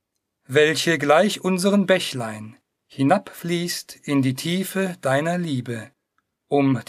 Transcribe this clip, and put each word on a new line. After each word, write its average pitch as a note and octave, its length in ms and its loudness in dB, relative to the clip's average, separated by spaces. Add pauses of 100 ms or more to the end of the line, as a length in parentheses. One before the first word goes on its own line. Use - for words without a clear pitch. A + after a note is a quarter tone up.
(460)
welche D3+ 520 2
gleich D#3 420 4
unseren F#3+ 460 2
Bächlein A2 720 -4 (300)
hinabfließt E3+ 1120 -2
in C#3+ 180 -2
die C3 140 0
Tiefe F#3 680 -4
deiner D3+ 380 0
Liebe, B2+ 520 -6 (580)
um C3+ 400 2